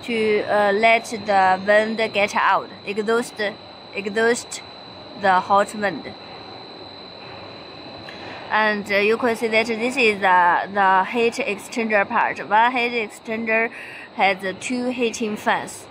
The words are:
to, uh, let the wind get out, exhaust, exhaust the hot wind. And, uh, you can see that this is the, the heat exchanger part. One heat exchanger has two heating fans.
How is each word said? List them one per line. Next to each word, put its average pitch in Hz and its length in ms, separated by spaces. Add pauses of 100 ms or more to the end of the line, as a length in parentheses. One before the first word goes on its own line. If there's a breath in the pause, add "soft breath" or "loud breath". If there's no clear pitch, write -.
to, 214 380
uh, 202 320
let 226 320
the 196 600
wind 214 320 (160)
get 202 220
out, 165 340 (160)
exhaust, 220 560 (540)
exhaust 226 640 (600)
the 185 180
hot 202 340
wind. 185 400 (2500 loud breath)
And, 208 400
uh, 196 60
you 208 200
can 233 200
see 233 100
that 220 200
this 233 280
is 220 240
the, 180 540
the 190 320
heat 233 300
exchanger 214 720
part. 175 400
One 226 260
heat 240 360
exchanger 226 600 (440 loud breath)
has 196 220 (220)
two 247 300
heating 226 480
fans. 175 540